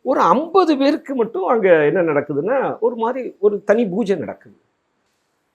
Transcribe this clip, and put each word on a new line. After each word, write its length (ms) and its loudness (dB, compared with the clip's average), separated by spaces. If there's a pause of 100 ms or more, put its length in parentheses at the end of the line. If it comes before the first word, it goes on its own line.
ஒரு 180 0
ஐம்பது 580 2
பேருக்கு 380 -2
மட்டும் 300 -4
அங்க 400 4
என்ன 160 2
நடக்குதுன்னா, 800 -2
ஒரு 160 -2
மாதிரி 440 -6
ஒரு 240 0
தனி 220 2
பூஜை 300 -2
நடக்குது. 400 -12 (1000)